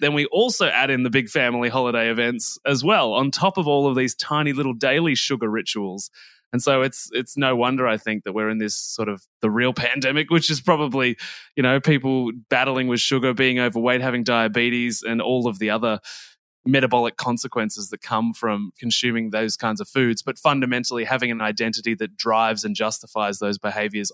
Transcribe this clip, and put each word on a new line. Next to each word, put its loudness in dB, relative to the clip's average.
Then 2
we 0
also 2
add 2
in 2
the 0
big 2
family 0
holiday 0
events -2
as 0
well, 2
on 2
top 0
of 0
all 4
of 2
these 0
tiny -2
little -2
daily 2
sugar -2
rituals. -4
And -2
so 2
it's, -4
it's -4
no 2
wonder, 2
I 2
think, -6
that -6
we're -2
in -2
this -2
sort -6
of -8
the 2
real 2
<laughs> -8
pandemic, -2
which 4
is -2
probably, 2
you 0
know, 4
people 2
battling 2
with 2
sugar, 2
being 2
overweight, 2
having -2
diabetes, 0
and 0
all 0
of -2
the 0
other 0
metabolic 2
consequences -4
that -10
come -2
from -2
consuming -2
those -2
kinds -4
of -8
foods, 2
but -6
fundamentally 0
having 0
an -4
identity -2
that -6
drives 0
and -4
justifies -4
those -2
behaviors -4